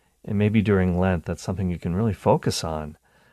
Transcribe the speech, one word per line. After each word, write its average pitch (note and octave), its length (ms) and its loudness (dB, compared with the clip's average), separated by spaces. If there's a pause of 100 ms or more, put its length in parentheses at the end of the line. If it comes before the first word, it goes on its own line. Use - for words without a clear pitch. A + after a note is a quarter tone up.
(240)
And G#2 120 -4
maybe G#2 260 4
during F#2 360 2
Lent, F2+ 280 0
that's F2 160 -6
something F#2 280 -4
you E2+ 80 -6
can E2+ 160 -4
really G#2+ 180 0
focus - 520 0
on, D#2 340 -8 (340)